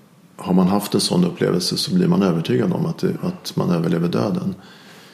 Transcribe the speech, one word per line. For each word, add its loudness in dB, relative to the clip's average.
har -2
man 6
haft -2
en 4
sån 2
upplevelse 0
så -4
blir 4
man 4
övertygad 0
om -2
att -4
det, -2
att -8
man 0
överlever 0
döden. -2